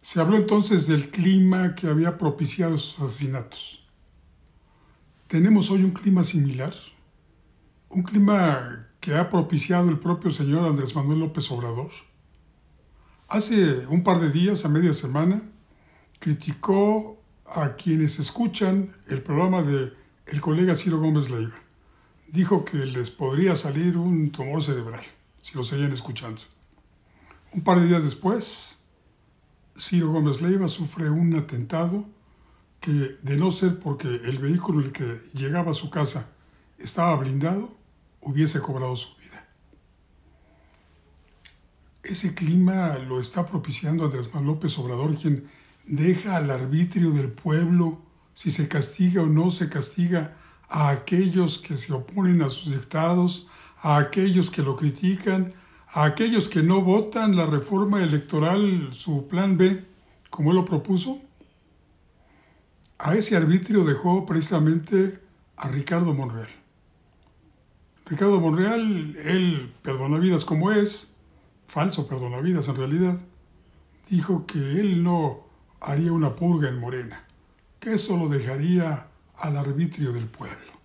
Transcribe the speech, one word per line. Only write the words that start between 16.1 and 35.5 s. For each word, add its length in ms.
criticó 1040
a 300
quienes 420
escuchan 800
el 140
programa 400
de 320
el 160
colega 340
Ciro 240
Gómez 300
Leiva. 240
Dijo 360
que 140
les 320
podría 440
salir 400
un 360
tumor 320
cerebral 420
si 160
lo 80
seguían 280
escuchando. 500
Un 80
par 180
de 60
días 180
después, 760
Ciro 340
Gómez 300
Leiva 260
sufre 440
un 240
atentado 760
que, 100
de 160
no 140
ser 280
porque 280
el 320
vehículo 400
en 80
el 40
que 300
llegaba 360